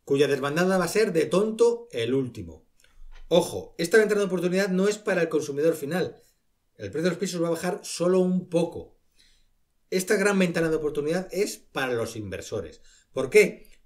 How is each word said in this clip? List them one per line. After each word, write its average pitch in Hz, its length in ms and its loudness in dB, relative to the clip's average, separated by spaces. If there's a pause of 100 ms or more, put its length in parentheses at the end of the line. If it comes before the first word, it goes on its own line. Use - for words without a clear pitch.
cuya 139 220 4
desbandada 143 500 0
va 175 100 2
a - 20 -4
ser 208 240 0
de 165 140 2
tonto 220 680 2
el 120 220 -2
último. 90 520 -6 (640)
Ojo, 165 500 0
esta 170 180 2
ventana 208 240 4
de 202 60 0
oportunidad 180 420 0
no 185 200 2
es 208 100 -2
para 175 240 0
el 165 80 -2
consumidor 151 440 0
final. 160 460 -6 (560)
El 101 140 -10
precio 156 140 -4
de 180 60 2
los 165 80 -4
pisos 175 240 -4
va 170 40 0
a 165 60 0
bajar 175 300 -4
solo 180 360 0
un 185 320 0
poco. - 500 -4 (880)
Esta 185 280 0
gran 196 220 2
ventana 170 300 2
de 160 80 0
oportunidad 151 560 -4
es - 240 -2
para 131 380 -6
los 113 220 -4
inversores. 98 640 -10 (300)
¿Por 131 180 -2
qué? 202 400 4 (160)